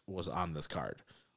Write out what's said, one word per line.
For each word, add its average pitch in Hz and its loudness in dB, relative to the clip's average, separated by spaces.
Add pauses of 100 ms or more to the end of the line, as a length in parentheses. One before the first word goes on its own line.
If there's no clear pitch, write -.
was 90 0
on 85 4
this 73 0
card." - -2 (340)